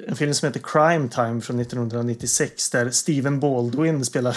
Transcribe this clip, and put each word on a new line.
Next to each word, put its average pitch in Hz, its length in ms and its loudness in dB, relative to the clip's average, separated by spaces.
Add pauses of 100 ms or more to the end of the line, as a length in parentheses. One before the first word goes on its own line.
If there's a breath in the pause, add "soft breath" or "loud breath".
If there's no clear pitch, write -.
en - 80 -4
film 147 180 0
som 156 120 0
heter 127 180 -4
Crime 156 440 4
Time 117 320 0
från 123 160 -4
nittonhundranittiosex 120 1120 -2
där 123 200 0
Stephen 139 500 0
Baldwin 135 640 2
spelar 123 320 0